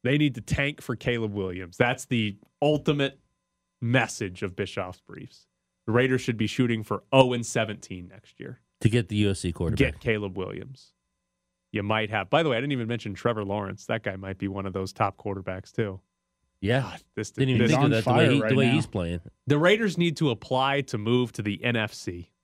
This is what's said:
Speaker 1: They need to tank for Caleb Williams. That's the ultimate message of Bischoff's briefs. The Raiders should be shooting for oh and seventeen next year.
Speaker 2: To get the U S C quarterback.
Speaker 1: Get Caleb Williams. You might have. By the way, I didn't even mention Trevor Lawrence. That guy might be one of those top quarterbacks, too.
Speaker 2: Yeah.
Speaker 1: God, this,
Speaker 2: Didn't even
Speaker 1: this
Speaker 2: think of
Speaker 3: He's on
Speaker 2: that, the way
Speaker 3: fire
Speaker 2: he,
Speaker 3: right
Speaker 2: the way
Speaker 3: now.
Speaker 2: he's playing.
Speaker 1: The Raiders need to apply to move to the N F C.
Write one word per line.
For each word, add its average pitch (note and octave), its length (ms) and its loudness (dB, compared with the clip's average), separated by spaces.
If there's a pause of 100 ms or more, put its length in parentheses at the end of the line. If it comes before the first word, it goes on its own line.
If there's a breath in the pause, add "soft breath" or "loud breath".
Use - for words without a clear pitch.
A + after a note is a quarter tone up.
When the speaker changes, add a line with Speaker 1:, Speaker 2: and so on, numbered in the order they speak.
Speaker 1:
They C3+ 140 4
need D3 180 2
to A2+ 60 -10
tank D3 400 -2
for A#2+ 140 -6
Caleb A2+ 380 -2
Williams. F#2 420 -6
That's B2 300 2
the G#2+ 320 0 (240)
ultimate C#3+ 580 0 (640)
message A2+ 600 0
of F#2 120 -8
Bischoff's F#2 460 -8
briefs. - 460 -18 (400)
The A2 60 -2
Raiders B2+ 280 4
should A#2 160 -2
be A2 100 2
shooting A#2 360 0
for G2+ 280 -6
oh B2+ 220 8
and A#2+ 120 -2
seventeen G2 640 -4
next - 320 -20
year. - 220 -14 (200)
Speaker 2:
To A2+ 80 4
get A#2 200 2
the G#2 80 -4
U G#2 140 2
S F2+ 100 -4
C F2 100 -2
quarterback. G2 420 0
Speaker 1:
Get - 60 -16
Caleb G#2 380 -4
Williams. G2 560 -12 (800)
You G#2+ 120 -4
might G#2+ 280 0
have. G2+ 180 -2
By D#3 140 4
the D#3 60 2
way, A2+ 80 0
I - 40 0
didn't C#3+ 120 -4
even A#2 140 -4
mention A2+ 280 -6
Trevor A2 280 -2
Lawrence. G2 440 -6
That A2+ 160 -2
guy G2 140 -6
might F#2+ 200 -10
be G2 100 -4
one G2 200 -6
of F#2 60 -8
those F#2+ 200 -4
top G2 240 -2
quarterbacks, F#2+ 540 -10
too. G2 280 -4 (640)
Speaker 2:
Yeah. A#2 200 2
Speaker 1:
God, - 200 -10 (140)
this, A2 160 -6
Speaker 2:
Didn't C3+ 240 0
even - 60 4
Speaker 1:
this - 100 6
Speaker 2:
think C3+ 140 6
of - 0 -
Speaker 3:
He's - 0 -
on D3 60 4
Speaker 2:
that, A2+ 120 2
the - 80 0
way B2+ 40 4 (100)
Speaker 3:
fire A#2+ 80 6
Speaker 2:
he, - 80 4
Speaker 3:
right A2 80 -2
Speaker 2:
the C3 60 2
way C3 120 6
Speaker 3:
now. B2 60 4
Speaker 2:
he's D#3 140 2
playing. F2 340 -4 (260)
Speaker 1:
The D3 100 4
Raiders F#3+ 400 4
need E3+ 200 2
to D3+ 120 2
apply C3 520 0
to - 180 -6
move A#2+ 340 2
to - 80 -8
the G2+ 220 -4
N A#2+ 120 0
F G#2+ 180 -2
C. F2 380 -10 (120)